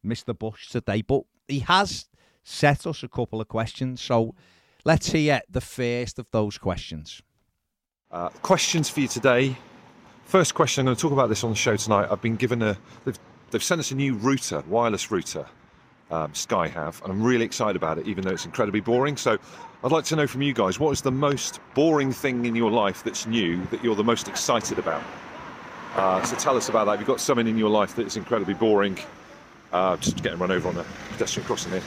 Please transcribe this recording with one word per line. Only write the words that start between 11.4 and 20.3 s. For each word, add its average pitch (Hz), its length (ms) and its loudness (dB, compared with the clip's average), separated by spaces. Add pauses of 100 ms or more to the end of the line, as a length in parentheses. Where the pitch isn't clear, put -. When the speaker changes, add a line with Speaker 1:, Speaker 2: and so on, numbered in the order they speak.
Speaker 2:
on 117 60 0
the 107 60 -2
show 110 200 2
tonight. 101 340 2
I've 101 120 -2
been 113 140 0
given 117 260 0
a, 104 140 2 (280)
they've, 117 140 -4 (320)
they've 110 120 -2
sent 175 180 0
us 143 100 -4
a 135 40 -6
new 135 200 0
router, 107 540 0
wireless 110 420 0
router, 80 360 -4 (640)
um, 78 240 -2
Sky 90 340 0
have, 80 340 -6
and 95 100 -6
I'm 101 100 -2
really 117 220 4
excited 107 320 -2
about 80 220 0
it, 82 80 -6
even 95 180 -4
though 92 60 0
it's 90 140 -4
incredibly 104 360 0
boring. 123 360 2
So 113 220 2 (460)
I'd 131 80 2
like 160 140 2
to 160 100 0
know 147 100 4
from 131 160 -4